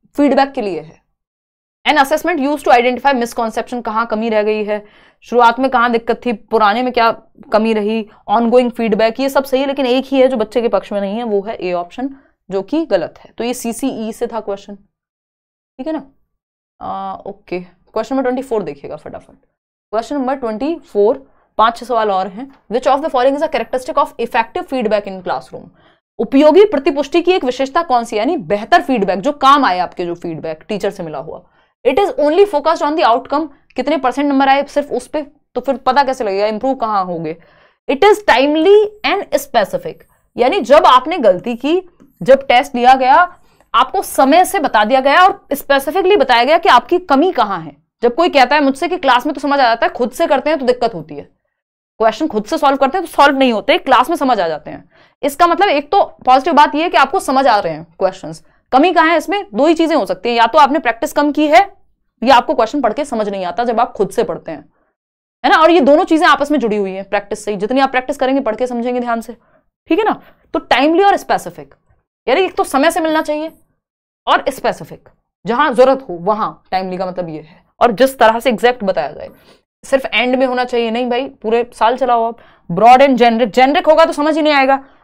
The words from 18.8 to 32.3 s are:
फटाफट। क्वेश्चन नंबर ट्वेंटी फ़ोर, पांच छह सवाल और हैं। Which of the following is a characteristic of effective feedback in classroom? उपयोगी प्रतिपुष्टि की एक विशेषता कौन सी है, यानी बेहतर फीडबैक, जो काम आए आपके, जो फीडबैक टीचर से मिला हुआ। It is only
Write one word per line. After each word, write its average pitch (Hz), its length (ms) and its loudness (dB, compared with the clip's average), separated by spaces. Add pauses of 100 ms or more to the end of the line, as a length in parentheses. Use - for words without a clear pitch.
फटाफट। - 380 -18 (600)
क्वेश्चन 226 220 -6
नंबर 269 200 -4
ट्वेंटी 254 400 -6
फ़ोर, 233 540 -2 (280)
पांच 226 200 2
छह 240 80 -14
सवाल 220 260 -2
और 190 160 -2
हैं। 226 240 -14 (200)
Which 254 160 -2
of 269 160 0
the 320 60 -4
following 277 280 0
is 302 100 -2
a - 80 -8
characteristic 233 500 -2
of - 140 -10
effective 233 480 -4
feedback 214 400 -4
in 190 160 -12
classroom? 143 400 -10 (560)
उपयोगी 302 460 6
प्रतिपुष्टि 294 560 -2
की 359 100 0
एक 370 120 0
विशेषता 269 400 -4
कौन 247 200 0
सी 226 120 -10
है, 214 40 -2
यानी 311 180 -2
बेहतर 208 440 0
फीडबैक, 196 380 -2
जो 240 120 -2
काम 277 340 2
आए 180 140 0
आपके, 175 260 -6
जो 170 100 -6
फीडबैक 160 520 -10
टीचर 208 220 -4
से 190 140 -10
मिला 151 140 -10
हुआ। 165 260 -14 (420)
It 269 140 2
is 392 100 0 (100)
only 311 260 4